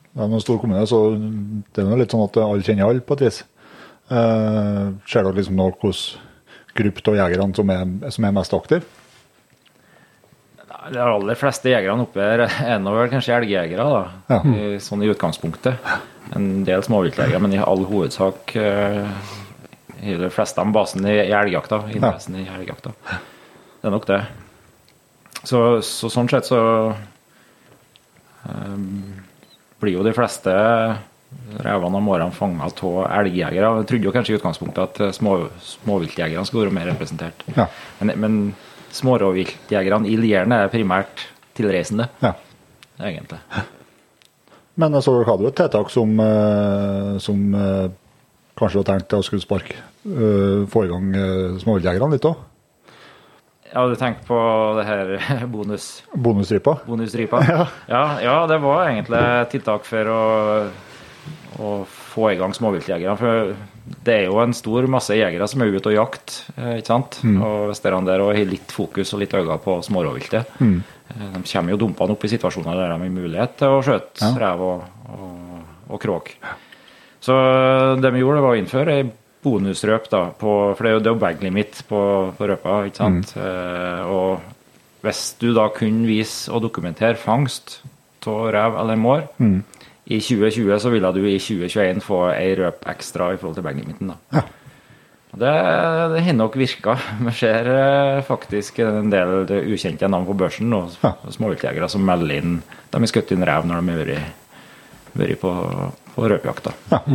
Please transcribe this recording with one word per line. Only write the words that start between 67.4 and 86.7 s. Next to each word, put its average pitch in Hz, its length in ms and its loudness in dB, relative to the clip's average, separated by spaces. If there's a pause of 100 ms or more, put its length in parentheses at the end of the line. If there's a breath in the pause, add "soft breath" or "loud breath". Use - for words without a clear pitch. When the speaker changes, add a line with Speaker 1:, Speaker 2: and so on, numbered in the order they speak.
Speaker 2:
Og 107 280 0
hvis 101 120 -8
det 95 80 0
er 92 60 2
han 95 100 0
der 95 160 4
og 104 140 4
har 104 80 2
litt - 260 -4
fokus 95 420 -4
og 101 80 -4
litt 101 140 -4
øyne 82 240 0
på 90 240 -2
smårovviltet, 90 640 -2 (140)
Speaker 1:
Mm. 101 220 4 (280 loud breath)
Speaker 2:
eh, 104 240 -14
de 92 80 -8
kommer 90 280 -2
jo 104 60 0
dumpene 98 360 0
opp - 120 -4
i 107 40 -2
situasjoner 90 500 -2
der 90 160 0
de 85 80 -6
har 92 80 -4
mulighet 90 460 -4
til 143 120 0
å 135 140 4
skjøte 120 400 -2
Speaker 1:
Ja. 110 160 2
Speaker 2:
rev 92 220 0
og, 90 240 -2 (260)
og, 87 800 -16
og 101 100 -8
kråk. 90 300 -4 (920 loud breath)
Så, 127 140 0
eh, 131 640 4
det 131 120 4
vi 127 80 2
gjorde, 139 160 4
det 147 60 4
var 127 120 4
å 107 80 2
innføre 143 380 0
en 120 120 -2 (320)
bonusrøp 104 640 0
da, 87 220 0
på, 101 440 0
for - 100 -6
det 113 60 2
er 110 40 4
jo, 110 60 4
det 107 100 2
er 117 40 2
jo 110 60 -2
bag 87 220 0
limit 95 440 -4
på, 101 520 0
på 107 100 -2
røpa, 101 380 -2
ikke 95 100 -10
sant? 95 400 0
Speaker 1:
Mm. 98 80 -6
Speaker 2:
Eh, 90 640 -6
og 95 320 0 (640)
hvis - 340 -4
du 120 140 2
da 107 160 4
kunne 110 380 0
vise 110 440 -2
og 117 120 -2
dokumentere 110 540 -2